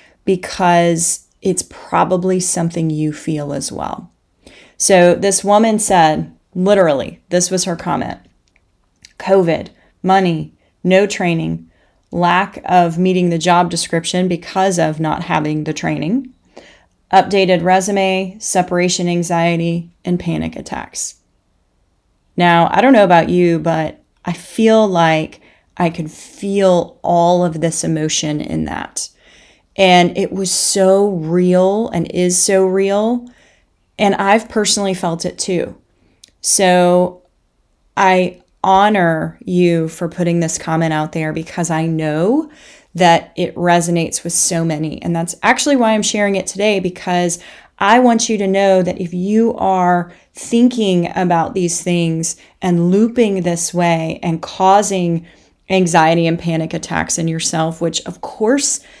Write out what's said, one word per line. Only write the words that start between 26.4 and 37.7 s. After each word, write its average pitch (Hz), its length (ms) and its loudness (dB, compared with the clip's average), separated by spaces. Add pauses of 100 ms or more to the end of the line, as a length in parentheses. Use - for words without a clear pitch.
all 175 420 2
of 160 160 -4
this 160 240 -4
emotion 156 560 -2
in 156 240 -6
that. - 460 -10 (640)
And 180 420 4
it 196 140 -4
was 190 200 -6
so 196 580 2
real 180 800 0
and 170 220 -4
is 180 300 0
so 190 240 2
real. 202 640 0 (680)
And 196 180 2
I've 202 320 2
personally 202 460 -2
felt 170 320 -6
it - 120 -8
too. - 380 -4 (640)
So 180 840 2 (720)